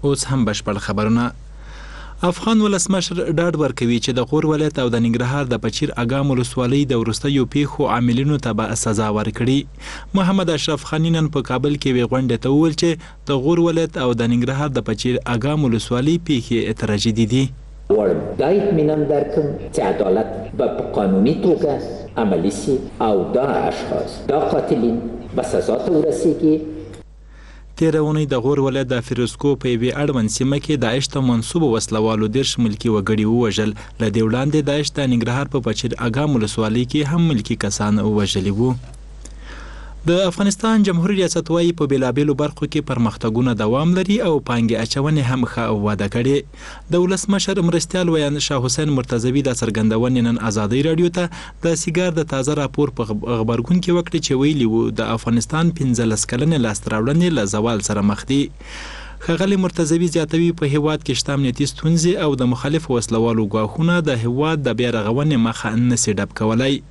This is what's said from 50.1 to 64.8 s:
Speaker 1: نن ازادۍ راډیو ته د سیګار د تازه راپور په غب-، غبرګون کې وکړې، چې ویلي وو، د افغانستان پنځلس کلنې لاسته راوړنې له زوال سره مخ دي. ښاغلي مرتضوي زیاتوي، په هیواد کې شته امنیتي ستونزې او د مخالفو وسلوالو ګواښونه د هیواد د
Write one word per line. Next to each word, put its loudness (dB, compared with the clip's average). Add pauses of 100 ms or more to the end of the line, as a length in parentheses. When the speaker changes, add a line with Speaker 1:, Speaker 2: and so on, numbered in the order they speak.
Speaker 1:
نن 0
ازادۍ 0
راډیو 2
ته 0 (400)
د 2
سیګار 0
د -2
تازه 0
راپور 0
په 0 (100)
غب-، -4 (140)
غبرګون 2
کې 0
وکړې، 0
چې 0 (100)
ویلي 2
وو، 4 (180)
د -2
افغانستان 0
پنځلس 0
کلنې 2
لاسته -4
راوړنې 2 (100)
له 2 (120)
زوال 0
سره 0
مخ -8
دي. 2 (840)
ښاغلي 2
مرتضوي 0
زیاتوي، 2
په 0
هیواد 0
کې -2 (100)
شته -2
امنیتي -2
ستونزې 2 (140)
او 0
د 2
مخالفو -2
وسلوالو 0
ګواښونه 0
د 0
هیواد 0
د -2